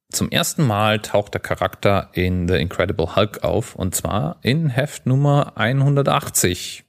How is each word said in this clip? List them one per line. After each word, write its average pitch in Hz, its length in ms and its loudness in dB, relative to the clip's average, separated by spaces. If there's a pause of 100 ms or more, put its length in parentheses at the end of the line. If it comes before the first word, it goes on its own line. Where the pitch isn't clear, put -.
(120)
zum - 180 -4
ersten 165 360 0
Mal 107 340 2
taucht - 340 -2
der - 80 -6
Charakter - 720 0
in 90 340 0
The 92 80 2
Incredible 90 600 -2
Hulk - 280 0
auf, - 320 0
und 95 200 -4
zwar 87 480 -4
in 147 260 0
Heft 135 380 -4
Nummer 143 500 2
einhundertachtzig 139 1300 0